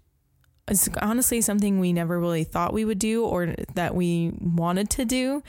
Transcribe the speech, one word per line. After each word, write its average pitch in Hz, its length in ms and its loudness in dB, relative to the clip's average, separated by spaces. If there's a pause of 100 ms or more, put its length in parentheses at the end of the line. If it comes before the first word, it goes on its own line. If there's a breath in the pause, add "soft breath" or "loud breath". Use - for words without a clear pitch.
(680)
is - 200 2 (120)
honestly 233 400 2
something 202 400 2
we 180 100 2
never 170 260 0
really 170 280 0
thought 170 260 -2
we 220 140 0
would 214 140 -2
do 220 260 0
or 175 300 -2 (200)
that 175 180 -2
we 170 460 0
wanted 175 520 0
to 277 120 -2
do, 254 460 0